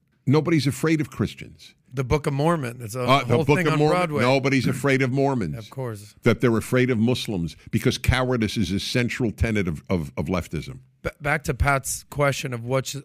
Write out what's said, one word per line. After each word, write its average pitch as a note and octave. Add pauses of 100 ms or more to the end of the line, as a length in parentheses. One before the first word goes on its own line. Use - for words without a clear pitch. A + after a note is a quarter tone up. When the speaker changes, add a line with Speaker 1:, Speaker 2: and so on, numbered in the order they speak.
(260)
Speaker 1:
nobody's D3
afraid D#3
of B2
Christians. - (180)
Speaker 2:
The C3
Book D3
of D3+
Mormon. C#3
It's A2+
a B2+
Speaker 1:
Uh, B2+
the A#2+
Speaker 2:
whole D#3+
Speaker 1:
Book -
Speaker 2:
thing E3+
Speaker 1:
of D3
Speaker 2:
on D3+
Speaker 1:
Mormon. D#3
Speaker 2:
Broadway. D3+
Speaker 1:
Nobody's C3+
afraid C3+
of B2+
Mormons. C3
Speaker 2:
Of G#2+
course. A2
Speaker 1:
That A2+
they're A#2
afraid B2+
of A#2+
Muslims G#2+ (120)
because A#2
cowardice B2+
is F#2
a G2
central A#2+
tenet G#2+
of, D#2
of, D#2+
of D#2
leftism. D#2+ (220)
Speaker 2:
B-, - (100)
back D3
to C#3+
Pat's C3+
question C#3
of A#2
which, C3 (120)